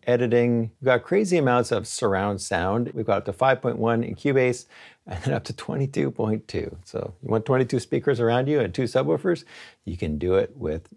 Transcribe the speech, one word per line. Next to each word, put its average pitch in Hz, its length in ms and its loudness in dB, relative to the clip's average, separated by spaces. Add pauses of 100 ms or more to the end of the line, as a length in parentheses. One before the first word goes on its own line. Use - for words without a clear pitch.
editing. 120 640 2 (100)
We've 131 40 -4
got 123 180 4
crazy 185 340 2
amounts 123 340 2
of 110 160 -2
surround 101 540 0
sound. 98 540 0
We've 110 100 -4
got 117 140 2
up - 60 -8
to - 80 -4
five 131 280 2
point 120 160 -2
one 117 260 2
in - 120 -8
Cubase 127 500 0 (400)
and - 180 -10
then 135 120 0
up 113 80 -4
to - 100 -10
twenty-two 139 560 -2
point 107 380 -2
two. - 280 -6 (100)
So - 360 -8
you - 80 -8
want 110 160 0
twenty-two 131 340 2
speakers 120 400 -2
around 120 280 2
you 147 140 2
and 95 120 -2
two 131 120 -2
subwoofers? 151 580 0 (420)
You 82 100 -8
can 78 220 -4
do 90 180 0
it 98 220 0
with 80 400 -6